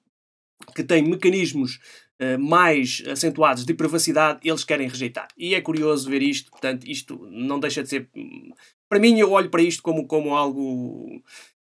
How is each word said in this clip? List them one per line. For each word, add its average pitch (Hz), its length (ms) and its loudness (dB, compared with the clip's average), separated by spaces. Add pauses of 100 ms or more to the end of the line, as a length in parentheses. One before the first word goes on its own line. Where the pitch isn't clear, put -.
(760)
que 147 80 -4
têm 156 200 4
mecanismos, 165 760 0 (380)
eh, 131 200 -2
mais 151 720 2
acentuados 139 580 0
de 165 80 0
privacidade, 156 720 0
eles 160 200 -2
querem 143 240 -2
rejeitar. 123 400 -8 (100)
E 180 160 -4
é 185 80 0
curioso 151 480 -2
ver 139 140 0
isto, 139 260 -2
portanto, 127 380 -6
isto 101 420 -12
não 127 300 -6
deixa 143 240 -4
de 127 60 -12
ser, 135 200 -6 (800)
para 202 100 4
mim, 226 200 6
eu 196 120 6
olho 190 180 4
para 170 120 2
isto 170 220 2
como, 160 240 -2
como 151 280 0
algo, 131 880 -4 (440)